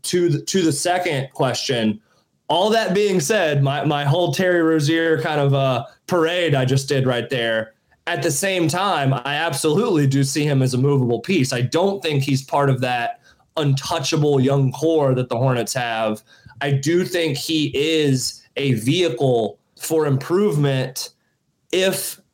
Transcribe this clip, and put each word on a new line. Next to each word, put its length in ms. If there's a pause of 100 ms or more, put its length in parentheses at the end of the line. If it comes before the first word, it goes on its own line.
to 260
the, 140
to 200
the 100
second 600
question. 680 (480)
All 220
that 240
being 260
said, 420
my, 220
my 200
whole 280
Terry 300
Rozier 600
kind 180
of, 140
uh, 320 (220)
parade 480
I 80
just 240
did 180
right 240
there. 440 (320)
At 160
the 80
same 360
time, 460
I 220
absolutely 720
do 180
see 200
him 180
as 120
a 40
movable 420
piece. 320
I 80
don't 420
think 220
he's 180
part 280
of 100
that 400 (360)
untouchable 840
young 320
core 420
that 140
the 80
Hornets 380
have. 480 (380)
I 120
do 320
think 320
he 380
is 680 (140)
a 180
vehicle 840 (200)
for 280
improvement 1040 (640)
if 480 (140)